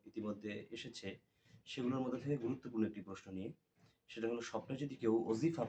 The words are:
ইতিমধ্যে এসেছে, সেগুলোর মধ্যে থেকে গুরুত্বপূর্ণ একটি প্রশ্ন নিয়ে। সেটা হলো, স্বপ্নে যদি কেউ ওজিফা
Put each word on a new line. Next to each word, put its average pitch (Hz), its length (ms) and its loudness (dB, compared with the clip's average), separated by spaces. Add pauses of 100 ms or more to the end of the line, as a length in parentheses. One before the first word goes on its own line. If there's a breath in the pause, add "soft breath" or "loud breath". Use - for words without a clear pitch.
ইতিমধ্যে 104 680 -6
এসেছে, 113 480 -8 (460 soft breath)
সেগুলোর 131 340 0
মধ্যে 127 180 0
থেকে 143 200 2
গুরুত্বপূর্ণ 113 480 2
একটি 104 160 0
প্রশ্ন 95 300 -10
নিয়ে। 95 220 -4 (540 soft breath)
সেটা 113 200 -2
হলো, 120 140 0
স্বপ্নে 113 360 -4
যদি 139 180 -4
কেউ 113 340 6
ওজিফা 123 400 4